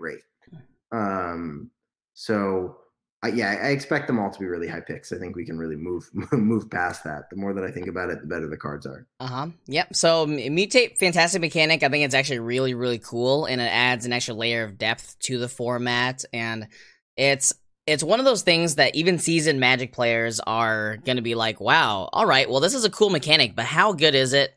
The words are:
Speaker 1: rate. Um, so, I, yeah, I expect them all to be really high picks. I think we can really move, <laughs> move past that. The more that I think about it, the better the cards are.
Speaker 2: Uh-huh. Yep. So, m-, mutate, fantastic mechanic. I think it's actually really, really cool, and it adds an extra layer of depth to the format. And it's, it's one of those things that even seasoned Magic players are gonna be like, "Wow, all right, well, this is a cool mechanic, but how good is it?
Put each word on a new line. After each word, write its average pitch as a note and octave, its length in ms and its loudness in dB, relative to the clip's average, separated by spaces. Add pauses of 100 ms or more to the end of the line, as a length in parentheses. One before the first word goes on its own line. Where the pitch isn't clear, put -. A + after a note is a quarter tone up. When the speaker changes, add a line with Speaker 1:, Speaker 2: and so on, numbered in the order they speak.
Speaker 1:
rate. D#2 220 -10 (680)
Um, F2 760 -4 (440)
so, G2 640 -2 (460)
I, A#2 60 -2
yeah, G#2+ 340 0
I C3+ 60 2
expect C#3+ 380 -2
them A#2+ 120 2
all G2+ 100 -2
to - 100 -12
be G2+ 60 -6
really E2+ 220 -6
high E2+ 140 -10
picks. - 320 -12
I F2+ 40 -6
think F2+ 200 -10
we E2+ 80 -8
can D#2+ 120 -8
really D#2+ 200 -6
move, E2+ 320 -8 (120)
<laughs> G#2+ 120 -10
move A2 360 2
past - 360 -4
that. D2+ 240 -10
The F#2 80 -14
more G2 160 -4
that F#2+ 100 -6
I F2+ 80 -6
think F2+ 160 -8
about F2+ 220 -6
it, E2 100 -6
the D#2 80 -14
better D#2+ 220 -6
the D2+ 80 -10
cards D2 280 -10
are. C2+ 220 -16 (140)
Speaker 2:
Uh-huh. B2+ 260 -8 (200)
Yep. D3+ 280 -2
So, E3 280 4
m-, D3+ 140 -2
mutate, E3+ 600 2
fantastic E3+ 420 2
mechanic. D#3+ 440 2
I C#3+ 40 6
think D3 160 2
it's C3 100 0
actually C3+ 260 2
really, B2 340 0
really A#2+ 260 -2
cool, B2+ 460 0
and B2 160 -2
it A#2 100 -2
adds B2 340 2
an B2 60 -4
extra B2 220 -2
layer A#2 300 -2
of G2+ 140 -10
depth A2 420 -4
to B2+ 200 -4
the A#2+ 80 -4
format. B2 840 -2
And A2+ 340 -6 (480)
it's, C#3 380 2 (320)
it's D3+ 180 0
one G3 160 2
of C4 60 2
those A#3+ 160 4
things E3 340 2
that C#3 200 4
even E3 240 2
seasoned D#3 400 2
Magic B2+ 340 2
players A#2 460 0
are A2 640 -2
gonna B2 160 0
be A#2 140 -2
like, A2+ 240 0
"Wow, A2+ 540 2
all A3 120 2
right, C#3 240 4
well, C3+ 120 2
this F3+ 120 4
is B3+ 120 0
a G3+ 40 2
cool G#3 200 2
mechanic, D3+ 480 2
but A#2 80 -2
how F3 260 4
good D3+ 240 4
is C3 160 4
it? C#3 260 2